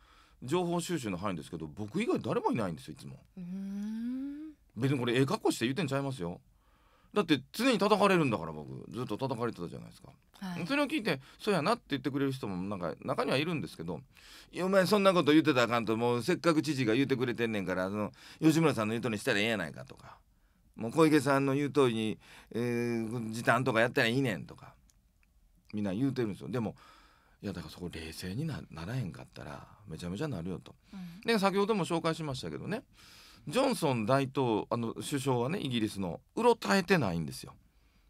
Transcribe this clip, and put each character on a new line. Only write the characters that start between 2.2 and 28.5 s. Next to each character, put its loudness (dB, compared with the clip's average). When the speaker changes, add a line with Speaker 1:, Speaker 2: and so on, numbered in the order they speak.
Speaker 1:
も 0
い 0
な 0
い -4
ん -8
で -12
す -14
よ、 -14
い -16
つ -16
も。 -16
Speaker 2:
う -12
ー -12
ん。 -8
Speaker 1:
別 0
に 0
こ -2
れ 0
え 4
え 4
格 -2
好 2
し -8
て 2
言 0
う -8
て -2
ん -2
ち -2
ゃ 0
い -2
ま -4
す -10
よ。 -6
だ 2
っ -6
て 4
常 2
に 4
叩 4
か 8
れ 6
る 4
ん 2
だ 2
か -6
ら、 -6
僕。 -12
ず -6
っ -6
と -4
叩 -4
か -2
れ -4
て -14
た -6
じ -12
ゃ -12
な -14
い -18
で -20
す -20
か。 -20
Speaker 2:
は -8
い。 -6
Speaker 1:
そ -2
れ 2
を 2
聞 -2
い -4
て、 -2
「そ -2
う 2
や 2
な」 2
っ -2
て -20
言 0
っ -8
て -4
く -2
れ 2
る 0
人 -6
も -4
な -4
ん -6
か -4
中 -2
に -2
は 2
い 0
る -2
ん -2
で -8
す -16
け -10
ど、 -8
「い -12
や、 -2
お 0
前 6
そ 6
ん 4
な 8
こ 4
と 6
言 10
っ -2
て 4
た 6
ら 8
あ 6
か 2
ん 0
と、 2
も 2
う -2
せ 0
っ 2
か 2
く 2
知 -4
事 0
が 4
言 4
う 0
て 2
く 0
れ -2
て 0
ん -2
ね -2
ん -6
か 0
ら、 0
あ -2
の、 -4
吉 6
村 4
さ 0
ん 0
の -2
言 -2
う -4
と -2
お 0
り -2
に -6
し -10
た 2
ら 2
え 4
え 4
や 2
な -4
い -10
か」 -14
と -18
か、 -20
「も -8
う -6
小 6
池 6
さ 4
ん 2
の 2
言 0
う -6
と 4
お 8
り 2
に、 -2
え -4
ー、 -2
時 -6
短 4
と 2
か 4
や 6
っ -6
た 0
ら 4
い 2
い 4
ね 0
ん」 -8
と -18
か、 -20
み -6
ん -2
な -2
言 0
う -2
て -2
る -2
ん -6
で -10
す -20
よ。 -10
で -2
も、 -4
い -10
や、 -6
だ -8
か -12
ら -16
そ -18
こ -8
冷 -10
静 -8
に -6
な-、 -6